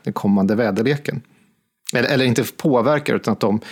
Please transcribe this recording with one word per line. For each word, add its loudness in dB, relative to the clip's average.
den -6
kommande 2
väderleken. -2
Eller, 0
eller 2
inte 2
påverkar, 2
utan -2
att -2
de 0